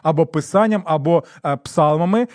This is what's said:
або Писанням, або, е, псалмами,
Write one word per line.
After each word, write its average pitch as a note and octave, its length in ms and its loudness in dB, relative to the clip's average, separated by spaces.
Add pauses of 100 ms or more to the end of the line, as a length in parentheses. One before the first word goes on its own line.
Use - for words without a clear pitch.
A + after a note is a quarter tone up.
або D#3+ 240 0
Писанням, G3 600 0
або, D#3+ 380 0 (220)
е, C#3+ 100 -2
псалмами, F3 800 0